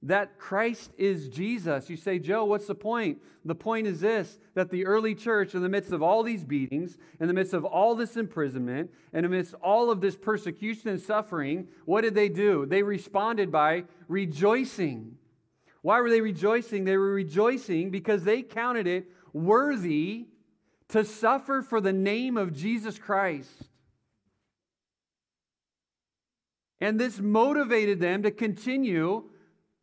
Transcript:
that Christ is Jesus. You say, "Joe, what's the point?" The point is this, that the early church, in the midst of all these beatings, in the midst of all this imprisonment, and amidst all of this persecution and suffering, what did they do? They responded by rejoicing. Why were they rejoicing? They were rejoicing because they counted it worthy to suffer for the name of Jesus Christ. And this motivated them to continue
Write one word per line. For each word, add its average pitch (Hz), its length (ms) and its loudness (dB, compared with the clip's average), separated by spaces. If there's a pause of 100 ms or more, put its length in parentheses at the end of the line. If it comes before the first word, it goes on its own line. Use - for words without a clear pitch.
that 190 360 -2
Christ 220 580 -4
is 180 320 0
Jesus. 165 640 -4
You 170 60 -10
say, 180 220 -2
"Joe, 196 280 0
what's 208 200 0
the 196 80 -6
point?" 220 480 -4 (220)
The 160 100 -4
point 220 320 -2
is 180 140 -4
this, 208 380 0 (160)
that 185 160 0
the 185 160 -2
early 220 280 2
church, 214 400 0
in 180 80 -2
the 180 60 0
midst 196 240 -2
of 165 100 -2
all 196 200 4
these 220 220 -6
beatings, 143 540 -4 (220)
in 165 80 0
the 180 60 0
midst 185 200 0
of 165 100 -2
all 190 300 2
this 226 220 -4
imprisonment, 139 760 -4 (220)
and 165 120 0
amidst 180 380 -2
all 226 280 4
of 208 100 0
this 185 160 0
persecution 214 720 -6
and 190 120 -4
suffering, 185 680 -4 (160)
what 190 160 2
did 226 140 0
they 208 140 4
do? 175 380 2
They 185 160 2
responded 202 680 -2
by 160 320 2 (240)
rejoicing. 170 1080 0 (680)
Why 214 200 4
were 240 80 2
they 226 100 6
rejoicing? 214 640 0
They 190 140 2
were 196 160 2
rejoicing 196 760 0
because 196 340 0
they 220 180 2
counted 233 440 -4
it 180 240 -2 (220)
worthy 202 920 2 (640)
to 220 160 2
suffer 262 580 0
for 226 180 -2
the 190 120 2
name 214 440 0
of 190 160 -2
Jesus 214 460 -4
Christ. 185 680 -4 (3250)
And 214 180 2
this 233 180 -2
motivated 220 800 4
them 180 260 0
to 208 60 2
continue 214 920 0 (580)